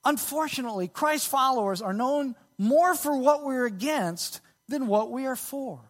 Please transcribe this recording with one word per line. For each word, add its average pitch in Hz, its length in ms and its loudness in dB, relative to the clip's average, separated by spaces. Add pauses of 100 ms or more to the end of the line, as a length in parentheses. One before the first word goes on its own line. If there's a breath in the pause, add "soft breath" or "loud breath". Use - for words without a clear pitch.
unfortunately, 269 840 -2
Christ 302 400 0
followers 247 540 0
are 196 120 -4
known 262 420 0 (220 soft breath)
more 311 380 6
for 285 200 0
what 285 280 4
we're 262 220 0
against 208 720 -2 (300 soft breath)
than 262 180 -2
what 214 240 2
we 262 140 -6
are 262 100 -2
for. 254 440 -10 (100)